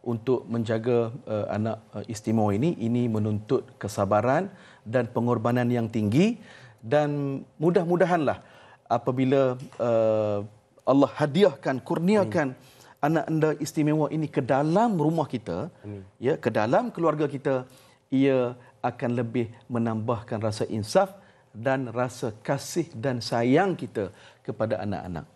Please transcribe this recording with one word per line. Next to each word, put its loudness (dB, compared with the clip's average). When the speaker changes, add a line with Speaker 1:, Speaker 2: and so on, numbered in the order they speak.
Speaker 1:
untuk -2
menjaga, 0
eh, -2
anak, -4
eh, -10
istimewa 0
ini, 0
ini 0
menuntut -2
kesabaran 0
dan 0
pengorbanan 0
yang 0
tinggi 2
dan 0
mudah-mudahanlah 2
apabila, 2
eh, 0
Allah 6
hadiahkan, 0
kurniakan 0
Speaker 2:
Amin. -12
Speaker 1:
anak 2
anda 2
istimewa 0
ini -4
ke 0
dalam 2
rumah 0
kita, -6
Speaker 2:
Amin. -12
Speaker 1:
ya, 0
ke 0
dalam 2
keluarga 0
kita, -2
ia 2
akan -4
lebih -2
menambahkan -2
rasa -2
insaf 0
dan -2
rasa -4
kasih -4
dan -4
sayang 2
kita -6
kepada -4
anak-anak. -6